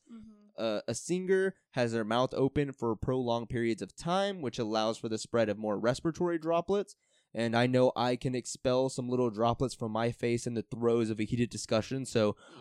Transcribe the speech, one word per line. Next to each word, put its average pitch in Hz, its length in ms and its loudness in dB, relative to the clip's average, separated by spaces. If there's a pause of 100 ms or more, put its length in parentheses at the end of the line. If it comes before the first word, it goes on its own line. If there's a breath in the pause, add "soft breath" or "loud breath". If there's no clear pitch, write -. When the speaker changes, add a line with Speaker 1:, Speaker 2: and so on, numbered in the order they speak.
(100)
Speaker 1:
Mm-hmm. 220 220 -20 (260)
Speaker 2:
Uh, 110 300 -2
a 117 60 -2
singer 185 600 0 (180)
has 120 200 0
their 113 120 0
mouth 120 280 2
open 139 400 0
for 117 240 -2
prolonged 120 540 -2
periods 113 320 0
of 95 120 -12
time, 190 460 -2
which 123 180 -6
allows 110 380 0
for 117 140 -6
the 110 80 -2
spread 113 320 2
of 101 80 -2
more 107 200 -2
respiratory 165 600 0
droplets. 170 580 -2 (380)
And 113 200 0
I 120 120 6
know 127 280 6
I 123 220 0
can 127 180 -4
expel 131 540 0
some 123 220 -4
little 123 180 2
droplets 117 460 0
from 113 180 -6
my 113 180 0
face 120 360 -2
in 120 80 -4
the 110 80 -2
throes 117 480 2
of 110 100 -4
a 107 40 0
heated 117 260 0
discussion, 117 560 -2
so 107 300 2 (240 loud breath)